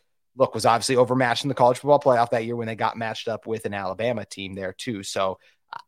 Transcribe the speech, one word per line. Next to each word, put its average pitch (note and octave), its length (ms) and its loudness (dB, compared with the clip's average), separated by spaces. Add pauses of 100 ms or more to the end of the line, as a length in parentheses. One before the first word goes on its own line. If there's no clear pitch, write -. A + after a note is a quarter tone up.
(360)
look, B2 180 2
was A2 100 -2
obviously A#2 300 4
overmatched B2 500 2
in C#3+ 40 -2
the C3 80 -2
college B2 220 6
football C#3+ 200 4
playoff A#2+ 320 4
that A#2 140 0
year A#2 100 -4
when A#2 140 -6
they A2+ 80 -6
got A2+ 200 -2
matched A2 300 -8
up A2+ 220 -6
with A2 160 -4
an G2+ 100 -4
Alabama G2+ 500 -4
team G2 300 -12
there F#2+ 180 -8
too. G#2 300 -8
So F#2+ 380 -4 (480)